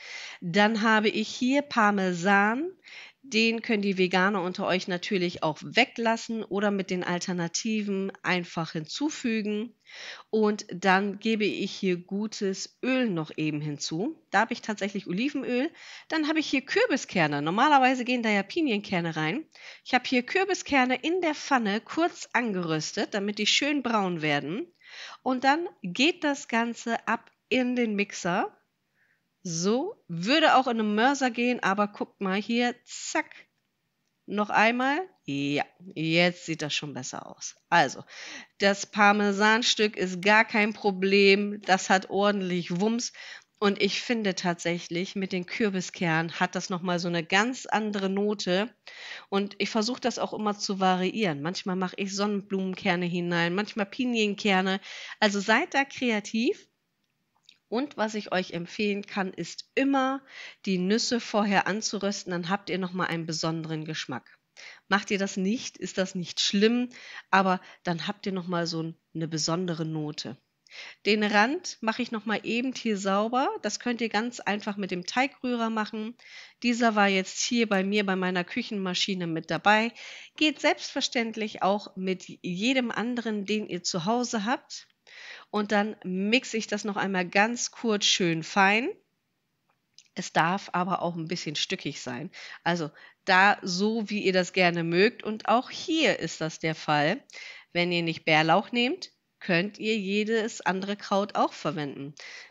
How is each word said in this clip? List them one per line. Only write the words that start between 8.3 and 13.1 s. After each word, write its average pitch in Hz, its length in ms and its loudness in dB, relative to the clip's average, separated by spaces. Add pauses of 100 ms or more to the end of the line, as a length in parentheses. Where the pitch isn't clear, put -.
hinzufügen. 220 1040 -4 (560)
Und 214 420 2
dann 190 460 2
gebe 220 260 0
ich 180 260 -2
hier 185 260 -2
gutes 196 840 -6
Öl 254 300 2